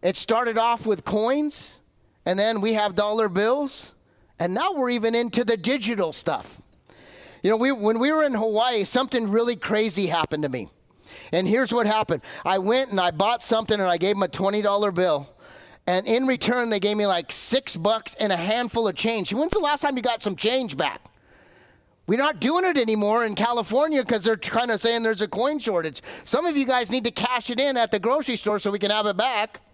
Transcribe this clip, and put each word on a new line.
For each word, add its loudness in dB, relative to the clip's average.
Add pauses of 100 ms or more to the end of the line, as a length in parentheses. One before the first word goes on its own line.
It 0
started 0
off 0
with -2
coins, -2 (440)
and 0
then 2
we 2
have 0
dollar 2
bills, 0 (440)
and 0
now 0
we're 0
even 0
into 0
the 2
digital -2
stuff. -6 (840)
You 4
know, 4
we, 2
when 0
we 4
were 4
in 0
Hawaii, 0
something 0
really 2
crazy 0
happened -2
to -2
me. -6 (600)
And 2
here's 2
what 2
happened. 0 (220)
I 2
went 0
and 0
I 4
bought 0
something, 0
and 2
I 2
gave 0
'em -2
a 0
twenty -2
dollar 2
bill. 0 (600)
And 0
in 2
return, 0
they 0
gave 0
me, 0
like, -2
six 0
bucks 0
and 0
a 0
handful -2
of 0
change. -2
When's 0
the 2
last 0
time 0
you -4
got -2
some -4
change -2
back? -4 (1040)
We're 0
not 0
doing 2
it 2
anymore 2
in -4
California 0
'cause 0
they're 2
kinda 0
saying 2
there's 0
a -4
coin 0
shortage. -2 (220)
Some 2
of 0
you 2
guys 0
need 0
to -2
cash -2
it -2
in 2
at 2
the 2
grocery 0
store -2
so -2
we -2
can 0
have 2
it 0
back. -2 (140)